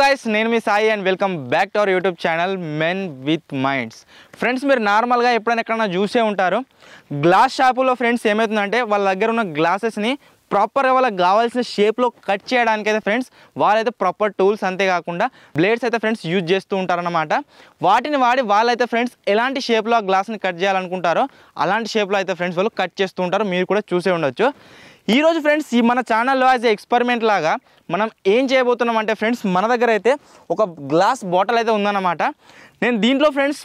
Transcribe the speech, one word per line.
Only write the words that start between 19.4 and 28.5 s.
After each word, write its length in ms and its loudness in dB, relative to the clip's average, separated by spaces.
షేప్లో 320 2
ఆ 100 -8
గ్లాస్ని 360 0
కట్ 160 -4
చేయాలనుకుంటారో 640 0
అలాంటి 300 -2
షేప్లో 260 0
అయితే 200 -4
ఫ్రెండ్స్ 200 -2
వాళ్ళు 120 -2
కట్ 200 -6
చేస్తూ 240 -4
ఉంటారు, 280 0
మీరు 180 0
కూడా 100 0
చూసే 260 0
ఉండొచ్చు. 300 0
ఈరోజు 280 4
ఫ్రెండ్స్ 320 0
ఈ 140 4
మన 80 2
ఛానల్లో 420 2
as 140 -2
a 80 4
experiment 460 0
లాగా 200 0
మనం 160 0
ఏం 180 4